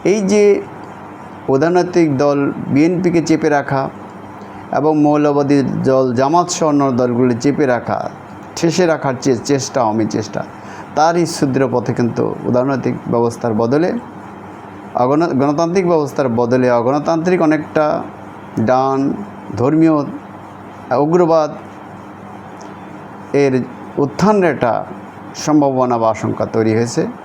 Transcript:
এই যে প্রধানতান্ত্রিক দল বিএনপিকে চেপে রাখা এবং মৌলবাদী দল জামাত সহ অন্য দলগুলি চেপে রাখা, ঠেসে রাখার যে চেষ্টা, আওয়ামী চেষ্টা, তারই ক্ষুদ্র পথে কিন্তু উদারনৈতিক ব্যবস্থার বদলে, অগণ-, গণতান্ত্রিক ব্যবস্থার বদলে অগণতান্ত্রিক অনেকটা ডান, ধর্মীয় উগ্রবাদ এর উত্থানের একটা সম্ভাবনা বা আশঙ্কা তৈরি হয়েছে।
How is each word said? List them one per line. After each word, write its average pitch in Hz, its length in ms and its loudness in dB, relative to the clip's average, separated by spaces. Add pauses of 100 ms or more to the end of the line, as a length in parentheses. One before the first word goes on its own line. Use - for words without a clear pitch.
এই 202 160 4
যে 202 400 4 (840)
প্রধানতান্ত্রিক 165 720 2
দল 143 340 2 (160)
বিএনপিকে 170 540 2
চেপে 156 260 2
রাখা 139 420 0 (840)
এবং 151 260 2
মৌলবাদী 147 640 4
দল 127 520 2
জামাত 165 360 2
সহ 160 180 0
অন্য 143 240 2
দলগুলি 123 420 2
চেপে 143 320 0
রাখা, 117 440 -2 (460)
ঠেসে 170 300 2
রাখার 143 340 0
যে 131 160 2
চেষ্টা, 135 440 -2
আওয়ামী 110 260 2
চেষ্টা, - 380 -4 (500)
তারই 170 300 2
ক্ষুদ্র 135 480 0
পথে 120 200 0
কিন্তু 117 420 0 (100)
উদারনৈতিক 123 500 0 (160)
ব্যবস্থার 117 440 0
বদলে, 135 380 2 (1000)
অগণ-, 143 460 2
গণতান্ত্রিক 170 480 2
ব্যবস্থার 147 400 0
বদলে 123 420 2
অগণতান্ত্রিক 160 720 2
অনেকটা 156 600 0 (580)
ডান, 135 540 2 (420)
ধর্মীয় 156 380 4 (1040)
উগ্রবাদ 160 520 4 (1800)
এর 135 300 2 (340)
উত্থানের 175 540 2
একটা 117 340 0 (500)
সম্ভাবনা 131 640 2
বা 113 120 4
আশঙ্কা 110 360 -2
তৈরি 110 280 2
হয়েছে। 120 320 0 (180)